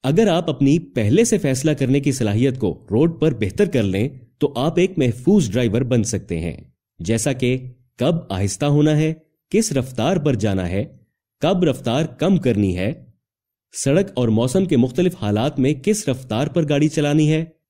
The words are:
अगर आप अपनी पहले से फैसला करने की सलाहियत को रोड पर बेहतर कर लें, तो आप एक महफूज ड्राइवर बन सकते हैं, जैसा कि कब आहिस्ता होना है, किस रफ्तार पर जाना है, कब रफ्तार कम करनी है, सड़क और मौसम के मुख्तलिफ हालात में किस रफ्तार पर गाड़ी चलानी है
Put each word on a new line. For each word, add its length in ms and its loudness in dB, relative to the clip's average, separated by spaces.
अगर 260 2
आप 200 0
अपनी 300 2
पहले 460 2
से 120 0
फैसला 360 0
करने 260 0
की 140 0
सलाहियत 440 0
को 340 -4
रोड 300 2
पर 120 2
बेहतर 340 0
कर 160 0
लें, 360 -2
तो 80 0
आप 320 -2
एक 200 0
महफूज 520 2
ड्राइवर 320 0
बन 200 0
सकते 340 -4
हैं, 360 -8
जैसा 320 -2
कि 240 -2
कब 320 -2
आहिस्ता 360 -2
होना 280 4
है, 320 -2
किस 220 0
रफ्तार 460 -2
पर 160 0
जाना 300 -2
है, 340 -4
कब 220 0
रफ्तार 560 -2
कम 180 2
करनी 360 0
है, 380 -6
सड़क 440 0
और 120 0
मौसम 360 2
के 120 2
मुख्तलिफ 400 2
हालात 420 -2
में 220 0
किस 280 -2
रफ्तार 400 -4
पर 160 0
गाड़ी 220 2
चलानी 400 2
है 320 -2